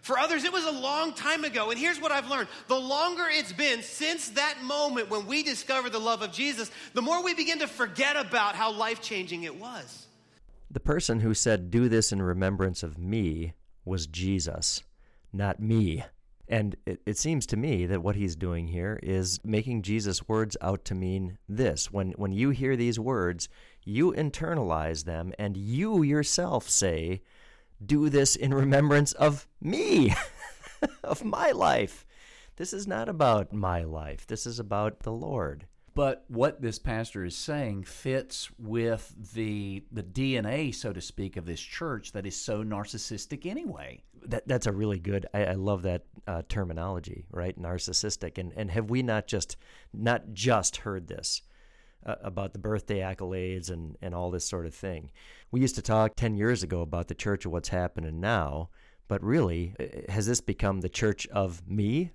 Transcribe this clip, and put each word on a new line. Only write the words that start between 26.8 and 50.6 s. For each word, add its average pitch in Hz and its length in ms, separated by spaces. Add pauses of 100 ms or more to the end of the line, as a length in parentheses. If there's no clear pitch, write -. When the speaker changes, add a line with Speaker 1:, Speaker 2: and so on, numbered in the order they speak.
Speaker 2:
"Do 147 260
this 139 260
in 135 180
remembrance 143 600
of 147 340 (120)
me," 233 540 (460)
<laughs> - 440
of - 200
my 226 280
life. 127 540 (520)
This 180 160
is 196 140
not 196 220
about 127 420
my 92 320
life. 78 440
This 110 180
is 120 140
about 104 420
the 110 100
Lord. 95 560 (260)
Speaker 3:
But 139 340
what 127 340
this 113 160
pastor 113 460
is 87 140
saying 117 480
fits - 640 (100)
with 113 560 (180)
the, 104 600
the 107 100
D 131 320
N 110 100
A, 135 260
so - 200
to 92 80
speak, 95 380
of 85 80
this 85 160
church - 500
that 98 140
is 92 100
so 107 280
narcissistic 107 840
anyway. 190 580 (240)
Speaker 2:
That, 117 180
that's 123 220
a 101 60
really 101 260
good, 98 340
I, 104 120
I 90 80
love 95 300
that, 90 200 (240)
uh, 85 220
terminology, 87 840
right? 87 260
Narcissistic. 90 800
And, 90 200
and 98 140
have 104 180
we 127 140
not 110 240
just, - 280 (380)
not 113 400
just 104 440